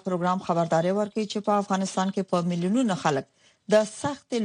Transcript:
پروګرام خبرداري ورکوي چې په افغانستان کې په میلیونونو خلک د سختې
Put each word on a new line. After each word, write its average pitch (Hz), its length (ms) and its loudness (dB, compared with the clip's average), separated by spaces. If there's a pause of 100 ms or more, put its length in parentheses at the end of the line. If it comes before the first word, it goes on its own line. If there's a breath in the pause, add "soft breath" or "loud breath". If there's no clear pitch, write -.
پروګرام 180 400 0
خبرداري 170 500 2
ورکوي 208 360 -2
چې 214 60 -6 (100)
په 208 40 2 (100)
افغانستان 190 520 -2
کې 196 160 0
په 185 60 0 (140)
میلیونونو 185 520 0
خلک 143 240 0 (480 soft breath)
د - 20 8 (140)
سختې 277 540 -6